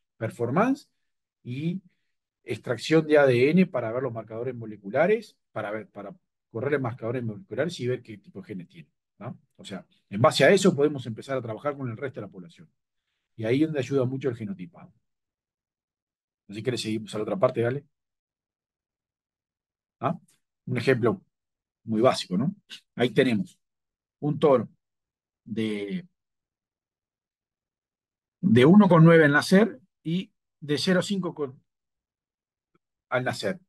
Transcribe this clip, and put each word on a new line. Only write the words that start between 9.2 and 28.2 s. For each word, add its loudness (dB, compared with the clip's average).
O -20
sea, -14
en -4
base 4
a 8
eso 4
podemos -2
empezar -8
a -6
trabajar -8
con -8
el -10
resto -10
de -12
la -20
población. -20
Y -8
ahí 2
es 0
donde -4
ayuda 0
mucho -4
el -6
genotipado. -14
Así -14
que -4
le -4
seguimos -6
a -6
la -4
otra -4
parte, 0
dale. -4
¿Ah? -4
Un -4
ejemplo 0
muy -2
básico, 0
¿no? -2
Ahí 0
tenemos 0
un -4
toro 2
de, -6